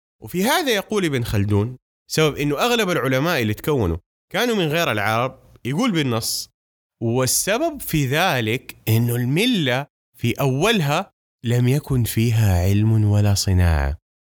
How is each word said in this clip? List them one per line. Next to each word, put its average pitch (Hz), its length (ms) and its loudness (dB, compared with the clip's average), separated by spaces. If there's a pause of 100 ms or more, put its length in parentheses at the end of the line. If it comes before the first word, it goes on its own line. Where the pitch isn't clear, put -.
(220)
وفي 175 220 -6
هذا 277 320 0
يقول 196 300 -2
ابن 131 180 -2
خلدون 104 540 0 (340)
سبب 156 260 0
إنه 143 220 -2
أغلب 226 300 2
العلماء 135 520 0
اللي 107 120 0
تكونوا 104 440 -2 (360)
كانوا 226 220 0
من 175 120 0
غير 156 240 0
العرب، 110 760 -2
يقول 185 260 0
بالنص: 131 580 -4 (540)
"والسبب 185 800 -2
في 147 260 -2
ذلك 131 680 -2 (120)
إنه 117 280 2
الملة 143 720 0 (300)
في 120 220 0
أولها 151 720 0 (340)
لم 123 220 2
يكن 127 360 0
فيها 110 600 2
علم 107 420 2
ولا 104 280 2
صناعة 85 640 2 (300)